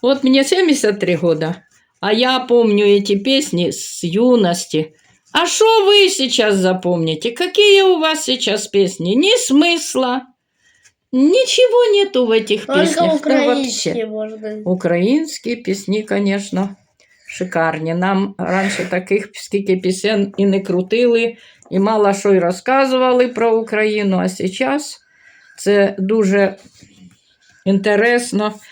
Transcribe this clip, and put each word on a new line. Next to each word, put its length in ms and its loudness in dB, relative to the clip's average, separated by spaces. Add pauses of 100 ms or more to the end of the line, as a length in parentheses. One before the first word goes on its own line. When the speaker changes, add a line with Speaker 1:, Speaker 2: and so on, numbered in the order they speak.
Speaker 1:
вот 220 0
мне 200 4
семьдесят 560 0
три 160 -2
года, 380 -2 (460)
а 120 -2
я 280 0
помню 460 2
эти 300 2
песни 560 -2
с 320 -12
юности. 880 0 (420)
А 120 0
шо 180 2 (220)
вы 240 6
сейчас 460 0
запомните? 760 -2
Какие 520 4
у 160 4
вас 260 -2
сейчас 440 -4
песни? 460 -2
Ни 240 2
смысла, 840 0 (920)
ничего 840 4
нету 320 0
в 40 -2
этих 360 0
Speaker 2:
Только 140 0
Speaker 1:
песнях. 280 0
Да 60 2
Speaker 2:
украинские 800 -2
Speaker 1:
вообще. 120 -4
Speaker 2:
можно. 580 -10
Speaker 1:
Украинские 920 -2
песни, 460 -6
конечно. 720 -4 (600)
шикарні. 580 -4
Нам 440 -2
раніше 460 -4
таких 480 -4
скільки 440 -4
пісень 600 -2
і 100 0
не 140 2
крутили, 760 0 (340)
і 80 -2
мало 360 2
що 200 2
й 40 4
розказували 920 0
про 300 0
Україну, 600 -2
а 100 0
сейчас 680 -4 (600)
це 400 2
дуже 580 0 (1080)
інтересно. 880 0 (180)